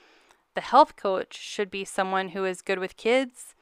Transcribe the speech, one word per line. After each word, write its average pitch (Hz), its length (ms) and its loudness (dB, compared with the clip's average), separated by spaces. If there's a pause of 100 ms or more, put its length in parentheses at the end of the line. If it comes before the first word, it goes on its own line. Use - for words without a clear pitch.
(560)
The 180 40 -4
health 294 360 6
coach 190 400 -4
should - 340 -6
be 196 140 -6
someone 190 460 -2
who 190 140 -4
is 185 180 -4
good 185 180 -2
with 185 160 -8
kids, 254 640 -2